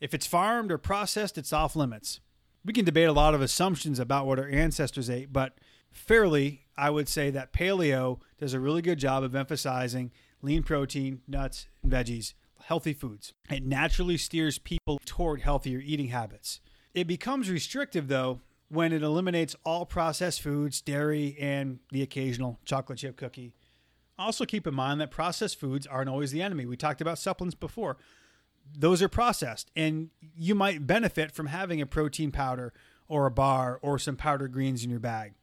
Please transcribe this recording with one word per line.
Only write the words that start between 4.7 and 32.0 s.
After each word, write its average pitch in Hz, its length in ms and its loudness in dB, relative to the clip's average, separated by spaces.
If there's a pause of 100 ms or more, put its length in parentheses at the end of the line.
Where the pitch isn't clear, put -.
ate, 135 220 -6
but 131 260 -2 (320)
fairly, 151 760 4 (100)
I 147 140 2
would 151 180 0
say 143 220 0
that 135 220 -8
paleo 143 680 2 (180)
does 131 160 -4
a 131 60 -2
really 151 200 2
good 170 180 0
job 135 260 0
of 127 100 -4
emphasizing 127 800 -2 (280)
lean 147 220 2
protein, 135 640 -2
nuts, 139 400 -6 (160)
and 135 80 6
veggies, 120 420 0 (300)
healthy 160 320 -2
foods. 104 400 -12 (160)
It 139 160 -4
naturally 160 500 2
steers 160 420 0
people - 460 -4
toward 156 380 -2
healthier 135 420 0
eating 147 240 -2
habits. 117 520 -8 (340)
It 180 120 0
becomes 220 440 -2
restrictive, 180 580 -2
though, 127 320 0 (280)
when 165 260 2
it 151 80 0
eliminates 165 520 0 (100)
all 170 200 0
processed 170 560 -2
foods, 147 400 -2
dairy, 147 580 -2
and 139 420 -4 (100)
the 135 120 -2
occasional 131 600 -4
chocolate 135 360 -4
chip 135 160 -10
cookie. 123 360 -12 (640)
Also 220 280 -2
keep 214 200 -4
in 147 80 -4
mind 139 280 0
that 147 80 -4
processed 160 500 -2
foods 139 260 -4
aren't 135 220 -4
always 135 220 -2
the 151 100 -2
enemy. 180 240 -4
We 120 140 -6
talked 151 240 -2
about 165 160 -2
supplements 180 380 -4
before. 170 420 -6 (800)
Those 165 260 6
are 190 60 4
processed, 160 680 0
and 156 320 0 (260)
you 165 200 2
might 196 320 2
benefit 175 440 2
from 156 180 -6
having 170 340 -2
a 139 40 -2
protein 151 440 -2